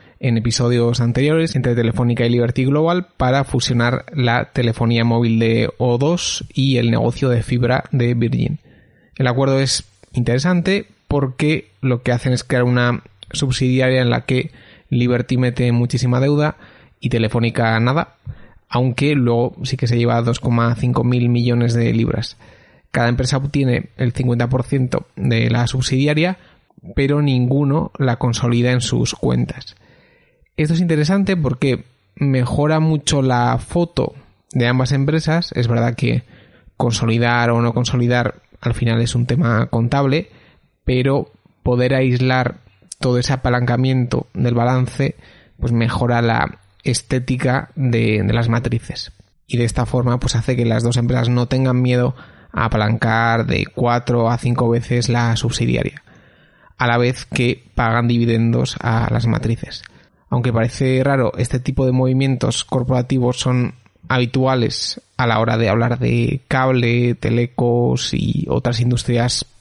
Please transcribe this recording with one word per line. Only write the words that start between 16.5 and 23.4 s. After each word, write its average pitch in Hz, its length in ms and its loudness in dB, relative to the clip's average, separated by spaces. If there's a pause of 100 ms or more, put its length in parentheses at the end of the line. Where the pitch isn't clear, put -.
y - 80 -4
Telefónica 113 720 0
nada, 131 340 0 (540)
aunque 131 480 0
luego 120 480 0
sí 131 120 -4
que 123 120 -2
se 120 100 2
lleva 117 240 2
dos 117 160 0
coma 117 380 0
cinco 123 260 0
mil 120 280 2
millones 120 440 2
de 117 180 2
libras. 113 440 -2 (560)
Cada 120 160 0
empresa 127 300 0
obtiene 135 580 0